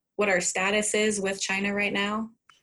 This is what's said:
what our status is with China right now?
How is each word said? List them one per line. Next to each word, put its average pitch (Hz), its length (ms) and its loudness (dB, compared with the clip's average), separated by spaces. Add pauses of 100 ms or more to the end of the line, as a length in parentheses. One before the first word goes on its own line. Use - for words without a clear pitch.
(160)
what 202 120 2
our 180 120 4
status 202 540 0
is 214 260 2
with 190 200 -2
China 196 340 0
right 202 180 0
now? 208 380 -2 (320)